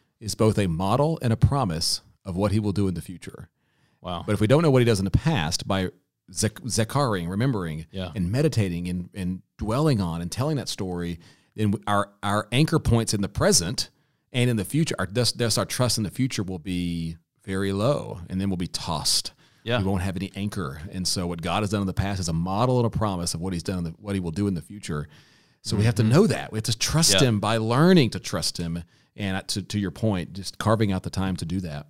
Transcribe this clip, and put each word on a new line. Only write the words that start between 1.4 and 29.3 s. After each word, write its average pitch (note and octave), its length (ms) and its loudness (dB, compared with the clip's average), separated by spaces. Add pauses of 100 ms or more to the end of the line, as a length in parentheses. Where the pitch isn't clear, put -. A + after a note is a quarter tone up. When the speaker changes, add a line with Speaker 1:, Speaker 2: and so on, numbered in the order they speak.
Speaker 1:
of F2+ 120 -6
what G2 160 2
he G#2+ 80 2
will G#2 120 0
do G2 140 0
in F#2+ 80 0
the E2+ 60 -4
future." - 480 -16 (540)
Speaker 2:
Wow. F2 240 -6
Speaker 1:
But G#2+ 80 2
if F#2+ 60 0
we G#2+ 60 6
don't C3+ 160 6
know D#3+ 80 6
what C3 100 6
he B2 40 6
does A2+ 140 4
in F#2+ 80 0
the F#2+ 40 0
past, F2+ 560 2
by F#2+ 220 0 (440)
zek-, G#2 320 -2
zekaring, A2 680 0
remembering, F#2 600 -2
Speaker 2:
Yeah. F#2 240 -8
Speaker 1:
and F2+ 160 -2
meditating G2+ 580 0
and, F2+ 260 -4
and F#2 280 -4 (140)
dwelling B2 460 2
on E2+ 180 -2
and E2+ 100 -6
telling C#3+ 260 -2
that G#2 120 -4
story, F2 500 -6 (380)
then G#2+ 160 2
w-, - 140 -2
our, G2+ 240 2 (120)
our G#2 300 -2
anchor D3+ 260 4
points A2+ 360 2
in G2+ 80 -2
the F#2+ 60 -2
present C3 600 0 (460)
and B2 160 2
in A#2 60 0
the G2+ 100 -2
future, - 320 0
our, F#2 120 -4
thus, A2+ 220 0
thus A2+ 260 0
our G2+ 60 0
trust B2 340 0
in A2 60 0
the F2 60 -4
future B2+ 320 -2
will F#2 180 -6
be E2+ 560 -2 (260)
very G2 300 -2
low, G2+ 560 -2
and F#2+ 100 -4
then G2 120 0
we'll F#2 80 -2
be F2+ 100 -2
tossed. - 640 -2 (320)
Speaker 2:
Yeah. A#2+ 140 0
Speaker 1:
We G2 60 0
won't F#2+ 180 0
have F#2+ 140 -4
any F#2+ 200 -4
anchor. F#2+ 440 -6 (120)
And F2+ 140 -4
so F#2 200 -2
what F2 160 -6
God F2 200 0
has G2+ 80 -2
done G#2 120 0
in G2 40 0
the F2+ 60 -2
past F#2+ 280 -2
is E2+ 80 -4
a E2+ 40 -2
model G2 460 2
and A#2+ 80 2
a A2 100 0
promise F#2 380 -2
of E2 60 -8
what F#2 120 -4
he's E2+ 120 -4
done, F#2+ 140 -2
in F2 60 -2
the, E2 140 -4
what G2+ 160 -6
he G2 60 0
will F2 100 -4
do G2 160 -2
in G2 80 0
the D#2+ 80 -6
future. E2 460 -8 (540)
So - 140 -4
we G2+ 80 2
have A#2 120 4
to B2 60 2
Speaker 2:
Mm-hmm. A2 100 4
Speaker 1:
know F#3 160 8
that. C#2+ 240 -2
We - 40 -6
have A2 80 -4
to - 140 -2
trust D#3+ 360 2
Speaker 2:
Yeah. F#2+ 140 6
Speaker 1:
him G#2+ 120 4
by G#2+ 180 2
learning C3 520 6
to F#2 100 -8
trust - 380 -4
him. E2+ 240 -4 (340)
And, G2 200 -4